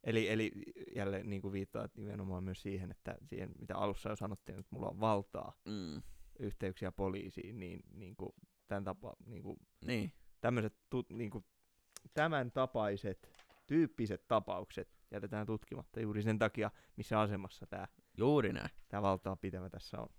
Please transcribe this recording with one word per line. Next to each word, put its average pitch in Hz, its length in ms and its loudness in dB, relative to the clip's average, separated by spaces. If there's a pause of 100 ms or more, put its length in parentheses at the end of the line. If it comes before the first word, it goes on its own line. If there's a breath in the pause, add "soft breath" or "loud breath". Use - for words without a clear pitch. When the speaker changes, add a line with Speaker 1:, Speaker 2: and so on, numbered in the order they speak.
Speaker 1:
Eli, 113 240 4
eli 110 220 4 (460)
jälleen 98 340 0
niinku 98 220 -4
viittaat 107 440 -4
nimenomaan 101 480 -6
myös 92 180 -4
siihen, 95 280 -4
että - 260 -8 (100)
siihen, - 320 -6
mitä - 180 -6
alussa 101 320 0
jo 107 80 -2
sanottiin, 98 420 -6
että - 180 -14
mulla 101 120 -2
on 98 120 -6
valtaa, 107 520 2 (120)
Speaker 2:
Mm. 90 380 -6 (360 soft breath)
Speaker 1:
yhteyksiä 98 540 -4
poliisiin, 98 680 -4
niin, 90 200 -8 (120)
niinku 95 420 -10 (340)
tän 98 160 -2
tapa-, 95 320 -6 (100)
niinku - 300 -10 (280)
Speaker 2:
Niin. 117 280 0 (280)
Speaker 1:
tämmöset 120 340 2 (160)
tu-, 127 220 0
niinku 107 320 -6 (720)
tämän 151 380 2
tapaiset, 104 760 0 (380)
tyyppiset 139 600 2
tapaukset 98 600 2 (220)
jätetään 104 360 -2
tutkimatta - 540 -4
juuri 107 220 0
sen 107 160 4
takia, 107 320 4 (260 soft breath)
missä 107 240 2
asemassa 101 460 0
tää 95 220 -8 (280)
Speaker 2:
Juuri 123 360 6
näin. - 180 -2 (180)
Speaker 1:
tää 104 140 -2
valtaa 95 340 4
pitävä 92 340 -6
tässä - 300 -10
on. - 80 -6 (100)